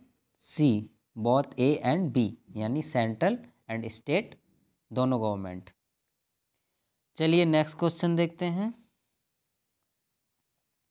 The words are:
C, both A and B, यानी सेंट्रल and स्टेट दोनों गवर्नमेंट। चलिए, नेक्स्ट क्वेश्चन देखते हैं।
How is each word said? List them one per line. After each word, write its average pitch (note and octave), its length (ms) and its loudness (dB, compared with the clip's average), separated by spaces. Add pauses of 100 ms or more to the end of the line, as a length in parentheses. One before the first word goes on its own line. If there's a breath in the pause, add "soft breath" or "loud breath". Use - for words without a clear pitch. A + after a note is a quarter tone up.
(420)
C, - 260 0 (580)
both B2+ 340 2
A B2+ 100 4 (220)
and E3 260 0
B, A#2+ 80 4 (320)
यानी A2+ 240 -2
सेंट्रल C3+ 560 -2 (340)
and A2+ 200 -6
स्टेट - 480 -4 (520)
दोनों B2+ 300 0
गवर्नमेंट। G2 480 -6 (1500)
चलिए, E3 280 4
नेक्स्ट D#3 340 2
क्वेश्चन E3+ 360 0
देखते E3 300 -2
हैं। F#3+ 280 -4 (2250)